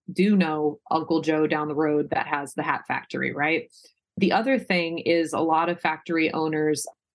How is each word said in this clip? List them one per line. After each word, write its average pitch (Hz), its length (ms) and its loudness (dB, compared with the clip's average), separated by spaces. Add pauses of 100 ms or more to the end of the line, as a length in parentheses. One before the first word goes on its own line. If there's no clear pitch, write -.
(100)
do 196 240 4
know 156 460 0 (100)
Uncle 160 300 0
Joe 156 260 2
down 151 220 -2
the 151 60 -6
road 151 340 0
that - 180 -2
has 143 280 -6
the 151 80 -4
hat 151 260 -2
factory, 131 460 -4
right? 156 360 -2 (460)
The 190 160 2
other 254 260 2
thing 170 420 -2
is 165 340 0
a - 60 0
lot 160 280 2
of 170 100 -2
factory 160 540 -2
owners, 156 540 0 (280)